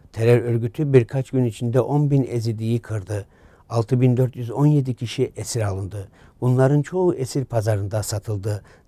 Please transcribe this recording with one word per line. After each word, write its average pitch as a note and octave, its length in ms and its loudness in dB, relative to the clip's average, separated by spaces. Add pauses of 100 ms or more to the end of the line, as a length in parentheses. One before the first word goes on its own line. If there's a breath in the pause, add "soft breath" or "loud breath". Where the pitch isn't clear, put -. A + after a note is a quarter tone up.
(120)
Terör A#2 300 4
örgütü A#2+ 500 -2
birkaç C3 380 0
gün B2+ 140 0
içinde A#2+ 360 -2
on C#3+ 300 0
bin C#3 200 2
Ezidi'yi A2+ 480 -2
kırdı. G#2 480 -8 (420 soft breath)
Altı A#2 320 0
bin B2 160 6
dört B2+ 200 0
yüz A#2+ 140 -8
on C3+ 160 2
yedi C#3 280 2
kişi - 420 -4
esir A2 240 -6
alındı. G2 480 -6 (320 soft breath)
Bunların C3 420 4
çoğu F3+ 320 0
esir C3+ 300 -4
pazarında G#2+ 580 -2
satıldı. G#2 600 -6 (260 soft breath)